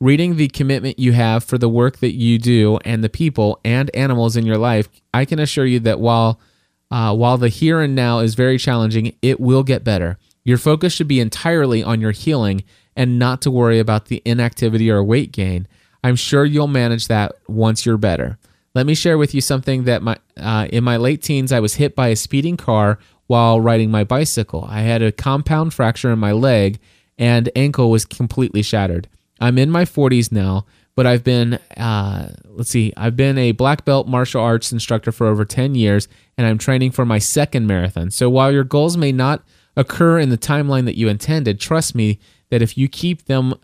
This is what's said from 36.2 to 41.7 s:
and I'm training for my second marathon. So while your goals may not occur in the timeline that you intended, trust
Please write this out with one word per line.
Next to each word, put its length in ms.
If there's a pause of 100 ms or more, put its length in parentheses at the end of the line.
and 80
I'm 100
training 360
for 120
my 140
second 480
marathon. 460
So 180
while 220
your 100
goals 340
may 140
not 320 (340)
occur 440
in 100
the 80
timeline 460
that 120
you 120
intended, 500
trust 380